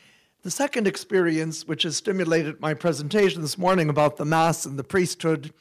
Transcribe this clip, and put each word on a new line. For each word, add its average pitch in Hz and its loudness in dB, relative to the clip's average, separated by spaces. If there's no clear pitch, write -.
The 185 -8
second 262 0
experience 165 0
which 156 -4
has 156 -2
stimulated 165 0
my 156 -2
presentation 165 0
this 147 -6
morning 180 2
about 147 2
the 147 -4
Mass 165 2
and 135 -8
the 131 -6
priesthood, 160 -2